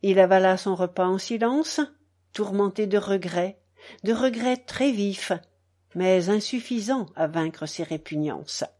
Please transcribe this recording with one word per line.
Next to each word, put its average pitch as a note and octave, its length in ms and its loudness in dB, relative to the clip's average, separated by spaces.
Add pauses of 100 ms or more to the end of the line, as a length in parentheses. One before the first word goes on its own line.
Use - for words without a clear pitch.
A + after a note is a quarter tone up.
Il G3 160 4
avala F#3+ 380 6
son F#3+ 180 -2
repas F3+ 320 0
en F#3 120 0
silence, A#3+ 640 -2 (520)
tourmenté G3+ 540 -2
de G3+ 120 2
regrets, F#3 640 -2 (420)
de G#3 100 0
regrets A#3+ 440 0
très C4 360 -2
vifs, G3+ 400 -2 (640)
mais F3+ 340 2
insuffisants A3+ 760 -2 (100)
à E3 100 0
vaincre D#3+ 400 -4
ses E3 180 -8
répugnances. D3+ 800 -6 (160)